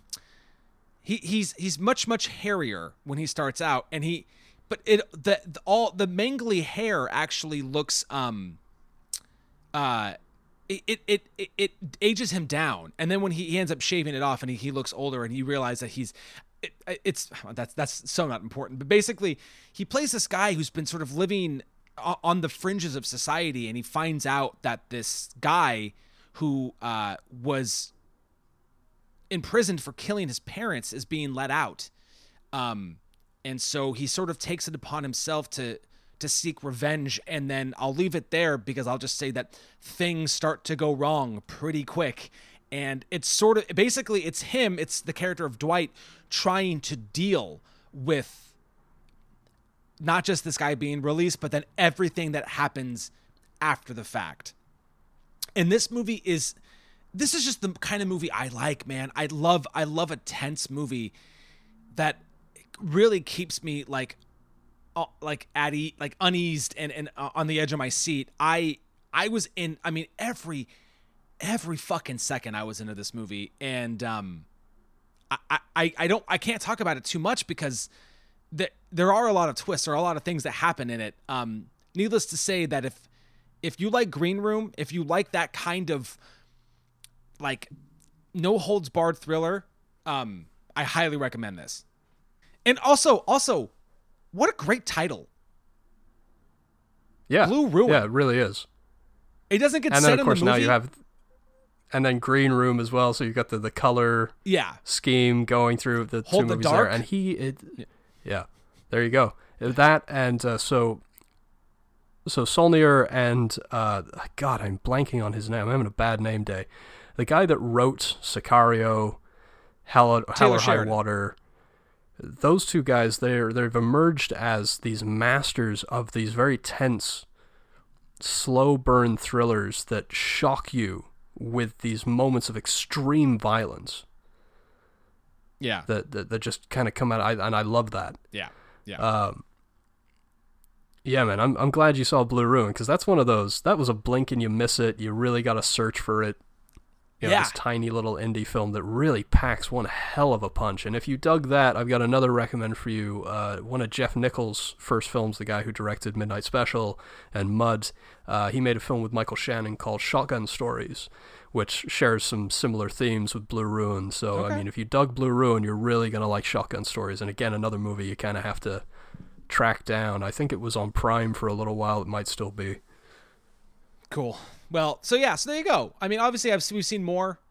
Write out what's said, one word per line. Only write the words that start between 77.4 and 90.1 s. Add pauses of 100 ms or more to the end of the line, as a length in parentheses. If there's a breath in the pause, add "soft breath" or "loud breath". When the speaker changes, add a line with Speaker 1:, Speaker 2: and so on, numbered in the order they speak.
Speaker 1:
because (640 soft breath)
the, (200)
there
are
a
lot
of
twists,
there
are
a
lot
of
things
that
happen
in
it. (160)
Um, (260)
needless
to
say
that
if, (540)
if
you
like
Green
Room,
if
you
like
that
kind
of, (1200 soft breath)
like, (640)
no
holds
barred
thriller, (400)
um, (280)